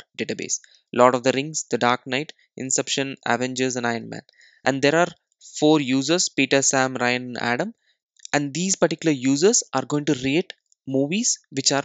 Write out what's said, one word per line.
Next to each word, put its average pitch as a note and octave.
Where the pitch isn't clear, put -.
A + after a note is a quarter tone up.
database. G2
Lord B2
of B2
the B2+
Rings, D3
The B2
Dark B2
Knight, C3+
Inception, C3+
Avengers, B2+
and A#2+
Iron A2+
Man. A2
And C3+
there C#3+
are E3+
four D3+
users, C3+
Peter, C#3
Sam, C3
Ryan, B2
and B2
Adam. C3+
And D3
these F#3
particular E3
users C#3+
are C3
going D3
to C#3+
rate C#3
movies C#3+
which C3+
are C#3